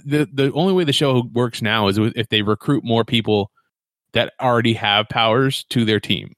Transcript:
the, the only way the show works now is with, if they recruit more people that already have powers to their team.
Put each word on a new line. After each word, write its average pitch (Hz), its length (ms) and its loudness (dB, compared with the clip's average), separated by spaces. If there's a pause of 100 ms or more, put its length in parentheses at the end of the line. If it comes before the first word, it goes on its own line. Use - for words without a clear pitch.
the, 147 260 0
the 139 220 -2
only 180 200 0
way 180 120 2
the 143 80 0
show 131 300 2 (100)
works 117 300 -2
now 107 260 2
is 98 100 0
with, 107 180 0
if - 120 -6
they 107 140 0
recruit 107 420 -2
more 113 200 0
people 107 460 0 (600)
that - 280 0
already 120 340 2
have 107 340 0
powers 123 640 0
to 117 140 0
their 107 160 0
team. - 380 -6